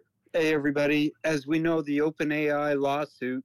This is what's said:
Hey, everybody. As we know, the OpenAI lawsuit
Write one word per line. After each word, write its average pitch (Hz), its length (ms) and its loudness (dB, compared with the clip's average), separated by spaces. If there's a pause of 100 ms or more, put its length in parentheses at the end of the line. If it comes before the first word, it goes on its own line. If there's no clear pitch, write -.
(340)
Hey, 160 200 2
everybody. 147 580 2 (120)
As 147 240 -2
we 160 100 0
know, 160 240 2
the 143 180 -2
OpenAI 147 800 0
lawsuit 139 640 -2